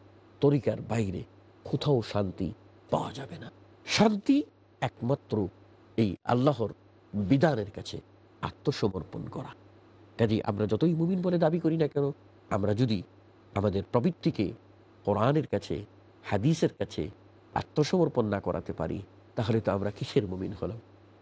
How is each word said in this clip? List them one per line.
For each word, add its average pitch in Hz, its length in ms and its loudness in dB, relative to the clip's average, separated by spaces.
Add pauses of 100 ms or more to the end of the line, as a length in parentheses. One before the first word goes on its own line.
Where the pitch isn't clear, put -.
(420)
তরিকার 143 400 2
বাইরে 104 420 -2 (400)
কোথাও 143 380 0
শান্তি 98 520 -4 (360)
পাওয়া - 240 -2
যাবে - 240 -14
না। - 140 -16 (340)
শান্তি 220 580 4 (380)
একমাত্র 120 640 -2 (500)
এই 104 180 2 (100)
আল্লাহর 123 480 2 (400)
বিধানের 139 580 2
কাছে - 300 -12 (400)
আত্মসমর্পণ - 840 -4
করা। - 220 -12 (680)
কাজেই 110 260 4
আমরা 104 240 -2
যতই 156 280 2
মুমিন 175 260 0
বলে 175 160 0
দাবি 165 220 2
করি 160 180 2
না 156 100 2
কেন, 143 240 -2 (380)
আমরা 101 240 0
যদি 107 300 0 (520)
আমাদের 98 360 0
প্রবৃত্তিকে 123 600 0 (520)
কোরআনের 123 420 2
কাছে, 101 380 -4 (380)
হাদিসের 143 500 2
কাছে 90 360 -6 (440)
আত্মসমর্পণ 151 720 0
না 101 140 0
করাতে 85 340 -4
পারি, 85 280 -4 (340)
তাহলে 113 260 0
তো 101 100 0
আমরা 98 200 -2
কিসের 117 360 -2
মুমিন 92 260 -6
হলাম? 101 260 -8 (420)